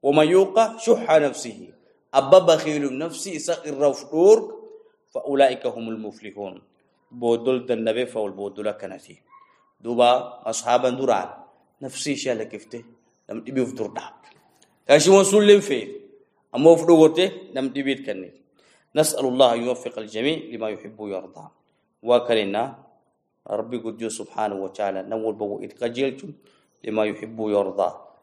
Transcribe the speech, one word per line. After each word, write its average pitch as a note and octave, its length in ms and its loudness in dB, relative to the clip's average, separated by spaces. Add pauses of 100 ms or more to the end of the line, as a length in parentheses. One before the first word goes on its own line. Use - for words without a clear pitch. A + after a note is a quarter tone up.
"ومن D3+ 260 4
يوق G3 480 2
شح - 340 0
نفسه". A#2+ 580 0 (440)
Abba C#3 280 8
bakhiilum D3+ 540 0
nafsi D#3+ 360 -10
isa E3 240 -6 (100)
irra C#3+ 240 0
uf - 220 -6
dhoorg, F#3+ 500 4 (540)
"فأولئك C3+ 520 0
هم A2+ 220 -8
المفلحون". G2+ 760 -14 (480)
Boodol A#2+ 560 -2
dandabe A2+ 400 -4
fa A2 140 -8
ol G2+ 120 -6
boodola G2+ 400 -8
kanati. F#2+ 460 -18 (680)
Duuba, A#2+ 600 0
ashaaban B2 520 -2
duraan A2+ 320 -2 (520)
nafsi C#3 320 -8
ishee B2+ 220 -4
lakkifte, A2 500 -12 (440)
nam A2 120 -12
dhibi C3 200 -6
uf A#2+ 140 -4
dur G#2+ 140 -8
dhaabdi. - 400 -16 (580)
Kaashi D3+ 240 6
won G3 140 8
sun G3+ 220 4
leen G3+ 140 10
feete, A2 340 -6 (580)
ammoo D3+ 220 8
uf E3 120 -2
dhogote D#3+ 680 4
nam C3 160 -6
dhibiit C3+ 380 -6
kanne. F#2+ 260 -12 (640)
"نسأل D3+ 300 0
الله B2+ 280 4
أن A#2 80 -4
يوفق B2 360 -8
الجميع A2+ 400 -4
لما A2+ 300 -10
يحب G#2 320 -12
ويرضى". F#2+ 460 -12 (560)
Waa A#2+ 180 4
kalennaa, A2+ 540 -2 (720)
Rabbi A2+ 320 -6
guddoo A2+ 320 -8
subhaanahu G#2 520 -8
wa F#2+ 60 -8
ta'ala G2 340 -6
nam A2 220 -8
walba G#2+ 200 -6
wo G2+ 160 -8
it - 180 -16
qajeelchu, B2+ 480 -6 (580)
"لما G#2+ 200 -2
يحب G#2+ 340 -8
ويرضى". G2 520 -2 (320)